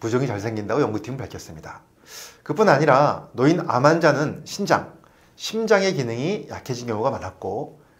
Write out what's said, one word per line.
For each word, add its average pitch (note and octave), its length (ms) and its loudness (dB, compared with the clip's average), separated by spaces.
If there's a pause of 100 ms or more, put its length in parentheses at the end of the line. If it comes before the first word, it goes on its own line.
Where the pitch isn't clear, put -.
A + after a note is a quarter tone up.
부종이 B2 260 0
잘 G2+ 140 -6
생긴다고 A2 420 -4
연구팀은 A2 340 -4
밝혔습니다. F2+ 680 -14 (600)
그뿐 F#3+ 260 2
아니라 C#3 640 4
노인 D3 360 4
암 B2+ 180 2
환자는 D3+ 580 2
신장, - 480 -2 (440)
심장의 G#3 580 0
기능이 C3+ 560 -4
약해진 A#2+ 360 -8
경우가 A#2 240 -2
많았고 G2 720 -10 (200)